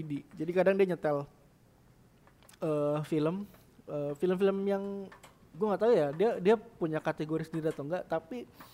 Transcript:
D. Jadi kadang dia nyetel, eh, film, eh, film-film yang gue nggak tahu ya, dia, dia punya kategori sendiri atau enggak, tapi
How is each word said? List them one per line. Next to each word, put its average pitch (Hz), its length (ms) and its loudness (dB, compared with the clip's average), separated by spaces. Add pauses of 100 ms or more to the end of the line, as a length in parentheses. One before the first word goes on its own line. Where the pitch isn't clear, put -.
D. 151 80 -6 (280)
Jadi 160 160 -4
kadang 190 240 4
dia 196 160 6
nyetel, 147 320 -2 (1400)
eh, 147 400 0
film, 165 400 0 (480)
eh, 147 240 -4
film-film 190 480 2
yang 196 200 0 (680)
gue 165 160 -4
nggak 185 160 0
tahu 233 80 6
ya, 160 240 6
dia, 202 240 2
dia 196 160 6
punya 160 440 -4
kategori 160 480 -4
sendiri 160 240 -2
atau 143 160 -6
enggak, 180 200 -4
tapi 170 400 -6 (260)